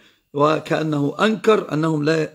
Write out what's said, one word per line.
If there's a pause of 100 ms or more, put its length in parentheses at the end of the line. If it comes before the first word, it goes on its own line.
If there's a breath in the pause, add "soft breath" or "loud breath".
(340 soft breath)
وكأنه
أنكر
أنهم
لا (100)